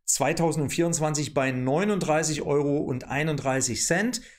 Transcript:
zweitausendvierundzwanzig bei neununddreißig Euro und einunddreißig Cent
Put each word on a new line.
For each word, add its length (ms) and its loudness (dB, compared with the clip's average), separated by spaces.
zweitausendvierundzwanzig 1300 0
bei 180 2
neununddreißig 920 0
Euro 360 2
und 300 -4
einunddreißig 800 -2
Cent 360 0